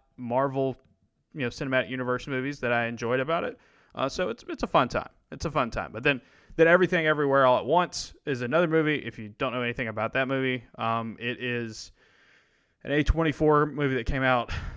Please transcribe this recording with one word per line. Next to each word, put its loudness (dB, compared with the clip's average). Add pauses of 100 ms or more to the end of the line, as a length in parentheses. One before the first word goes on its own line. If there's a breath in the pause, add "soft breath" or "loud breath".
(160)
Marvel, -2 (580)
you -10
know, -2
Cinematic -2
Universe -4
movies -6
that -2
I 0
enjoyed -2
about -2
it. -8 (360 soft breath)
Uh, -4
so -4
it's, -10
it's -8
a -4
fun 2
time. -6 (220)
It's -12
a -4
fun -2
time. -8
But -12
then, 0 (340 soft breath)
then 6
Everything 4
Everywhere 4
All 6
at -2
Once 0 (100)
is -4
another 2
movie. 2
If -8
you -12
don't -2
know -2
anything -4
about -4
that 0
movie, -2 (140)
um, -2
it -6
is -6 (920 soft breath)
an -4
A 2
twenty-four 4
movie -2
that -2
came 0
out, 2 (260 loud breath)